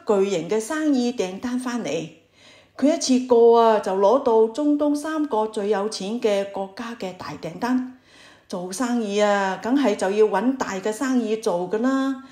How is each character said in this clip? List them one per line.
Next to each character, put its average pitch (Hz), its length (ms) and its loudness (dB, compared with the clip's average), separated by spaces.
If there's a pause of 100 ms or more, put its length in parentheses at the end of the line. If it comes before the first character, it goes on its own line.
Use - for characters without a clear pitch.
巨 202 240 2
型 170 180 -2
嘅 214 120 0
生 311 340 -2
意 247 180 0
訂 190 280 -6
單 247 180 -4
返 247 240 -6
嚟。 160 260 -6 (680)
佢 311 200 2
一 - 20 -4
次 254 280 0
過 233 340 6
啊， 220 200 6
就 202 120 -4
攞 202 300 4
到 220 260 4
中 294 300 0
東 294 160 2
三 302 320 -4
個 220 200 -2
最 208 220 -4
有 202 200 0
錢 214 320 -6
嘅 196 320 0
國 196 240 -8
家 233 180 -12
嘅 185 220 -10
大 - 240 -14
訂 175 180 -12
單。 254 400 -2 (500)
做 185 220 -8
生 240 320 -2
意 202 160 -2
啊， 202 440 2
梗 240 120 -2
係 233 220 2
就 196 140 -2
要 214 160 4
搵 220 320 0
大 - 160 -6
嘅 214 180 -4
生 262 260 -2
意 220 200 0
做 180 320 -2
㗎 214 80 -2
啦。 269 540 0